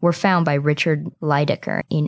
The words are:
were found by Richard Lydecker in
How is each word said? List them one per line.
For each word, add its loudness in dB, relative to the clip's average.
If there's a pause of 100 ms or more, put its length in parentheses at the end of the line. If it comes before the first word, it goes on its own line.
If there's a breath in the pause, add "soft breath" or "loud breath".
were 2
found 2
by 0
Richard 0 (120)
Lydecker -2
in 0